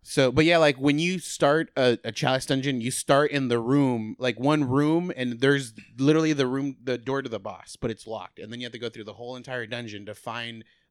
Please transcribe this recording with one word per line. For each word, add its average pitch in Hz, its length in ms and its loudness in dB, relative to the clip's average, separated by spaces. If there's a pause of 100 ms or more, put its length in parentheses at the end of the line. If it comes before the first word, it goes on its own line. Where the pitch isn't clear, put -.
So, 131 240 2
but 151 140 4
yeah, 170 140 4
like, 147 180 4
when 143 220 2
you 180 180 0
start 156 580 0
a, 123 280 4
a 117 80 -8
chalice 131 340 0
dungeon, 135 340 -2
you 120 120 -4
start 143 400 2
in 139 160 0
the 120 120 2
room, 123 600 2
like, 123 200 -2
one 147 300 2
room, 156 460 2
and 123 260 -6
there's 135 320 2 (240)
literally 156 340 4
the 139 140 0
room, 135 360 -4
the 123 180 -4
door 131 240 -6
to 135 40 -10
the 110 120 -8
boss, 95 360 -14
but 123 140 -6
it's 110 160 -10
locked. 107 320 -12
And 107 160 -14
then 120 80 -12
you 123 60 -10
have 117 60 -14
to 120 60 -12
go 117 80 -8
through 113 180 -14
the 104 80 -14
whole 120 220 -14
entire 123 300 -10
dungeon 107 400 -10
to 104 80 -12
find 117 500 -12 (280)